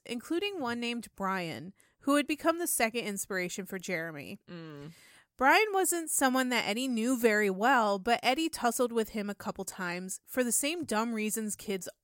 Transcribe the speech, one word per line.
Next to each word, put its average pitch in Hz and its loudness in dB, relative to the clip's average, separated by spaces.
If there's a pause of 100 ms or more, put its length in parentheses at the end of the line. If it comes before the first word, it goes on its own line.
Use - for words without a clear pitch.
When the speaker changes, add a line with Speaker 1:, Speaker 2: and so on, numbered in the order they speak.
Speaker 1:
including 349 -4
one 233 -2
named 240 -4
Brian, 180 -4 (280)
who 277 2
would 285 4
become 320 0
the 349 -2
second 226 0
inspiration 196 -4
for 190 -8
Jeremy. 165 -8 (100)
Speaker 2:
Mm. 156 -14 (460)
Speaker 1:
Brian 330 6
wasn't 339 2
someone 254 2
that 233 2
Eddie 240 0
knew 240 2
very 208 4
well, 208 4
but 226 2
Eddie 311 2
tussled 240 0
with 220 0
him 208 -4
a 202 -6
couple 196 -8
times 180 -6
for - 0
the 233 0
same 302 0
dumb 226 0
reasons 214 -2
kids 190 -4 (160)